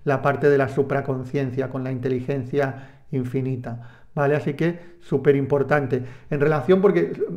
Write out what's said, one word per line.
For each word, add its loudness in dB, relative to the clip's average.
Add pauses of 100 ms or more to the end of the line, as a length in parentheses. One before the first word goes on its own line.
la 0
parte 2
de 6
la 4
supraconciencia, -2
con -6
la -4
inteligencia -2 (220)
infinita, -4 (100)
¿vale? 2
Así -2
que -4
súper 2
importante. 0 (260)
En 0
relación, 4
porque 4 (240)